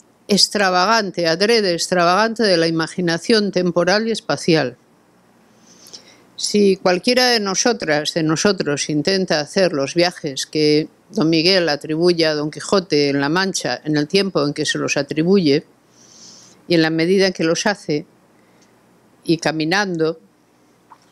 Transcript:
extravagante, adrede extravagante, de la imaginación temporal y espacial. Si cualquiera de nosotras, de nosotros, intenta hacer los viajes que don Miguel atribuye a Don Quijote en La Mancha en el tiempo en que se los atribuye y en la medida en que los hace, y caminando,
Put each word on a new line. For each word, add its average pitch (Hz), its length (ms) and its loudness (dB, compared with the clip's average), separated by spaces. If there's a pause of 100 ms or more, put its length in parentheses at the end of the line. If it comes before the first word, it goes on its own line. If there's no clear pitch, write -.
(300)
extravagante, 190 960 2
adrede 196 460 2
extravagante, 185 680 0
de 190 120 4
la 165 120 2
imaginación 170 840 -2
temporal 180 560 0
y 226 40 -2
espacial. 147 640 -2 (1600)
Si 196 400 2
cualquiera 247 500 2
de 233 140 2
nosotras, 180 720 -2
de 165 100 -2
nosotros, 156 640 -2
intenta 160 520 -2
hacer 170 320 0
los 139 200 -4
viajes 160 520 -2
que 151 420 0 (220)
don 156 200 0
Miguel 165 400 2
atribuye 160 560 0
a 156 100 0
Don 151 160 -4
Quijote 151 580 0
en 139 120 -2
La 139 80 -2
Mancha 170 560 -2
en 151 100 -2
el 147 120 0
tiempo 190 380 0
en 147 80 -4
que 151 120 -6
se - 120 -4
los 139 200 -4
atribuye 156 680 0 (1040)
y 175 80 0
en 160 60 4
la 160 80 2
medida 180 380 2
en 185 60 -2
que 165 120 -4
los 165 200 0
hace, 175 400 -4 (1200)
y 165 140 0
caminando, 160 800 -2 (920)